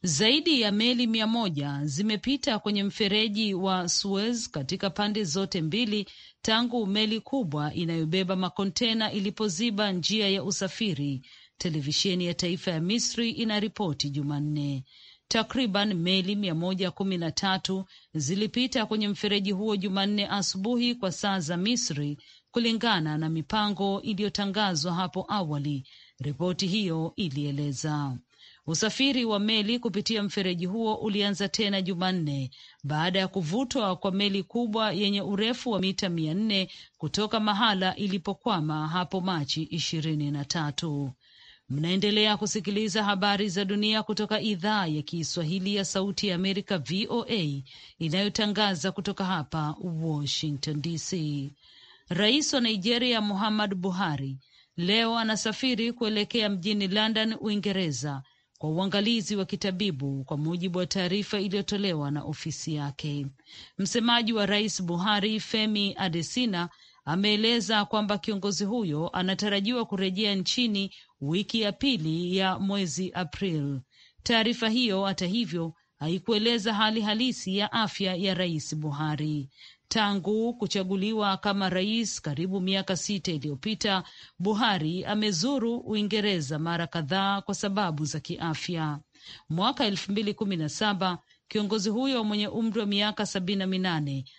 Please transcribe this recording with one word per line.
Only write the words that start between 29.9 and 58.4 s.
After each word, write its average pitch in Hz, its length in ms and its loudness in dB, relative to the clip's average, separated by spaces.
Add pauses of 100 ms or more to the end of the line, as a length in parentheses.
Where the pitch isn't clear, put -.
mfereji 185 440 -2
huo 220 280 0
ulianza 202 540 0
tena 202 340 0
Jumanne 170 680 0 (340)
baada 160 340 0
ya 190 100 2
kuvutwa 196 680 0
kwa 196 160 -2
meli 196 300 0
kubwa 220 500 0
yenye 202 300 0
urefu 220 480 0
wa 196 100 2
mita 190 280 0
mia 160 260 0
nne 196 360 0 (280)
kutoka 214 420 0
mahala 202 560 2
ilipokwama 180 920 0
hapo 180 320 0
Machi 165 420 0
ishirini 151 680 -2
na 143 140 -2
tatu. 143 680 -2 (560)
Mnaendelea 202 680 2
kusikiliza 208 680 0
habari 202 440 2
za 196 160 0
dunia 208 380 2
kutoka 214 380 0
idhaa 208 460 0
ya 151 160 0
Kiswahili 175 760 -2
ya 196 80 0
Sauti 196 440 -2
ya 180 60 0
Amerika, 190 440 0
V 170 320 -2
O 233 200 -2
A, 147 320 0 (360)
inayotangaza 196 920 0
kutoka 196 320 -4
hapa 156 500 -2 (280)
Washington 147 800 -2
D 165 160 -2
C. 147 520 -4 (580)
Rais 214 440 4
wa 277 80 4
Nigeria, 233 600 2
Muhammadu 208 560 0
Buhari, 170 600 -2 (400)
leo 226 420 2
anasafiri 226 760 0
kuelekea 214 560 0
mjini 202 400 0
London, 220 520 2
Uingereza, 170 840 -2 (360)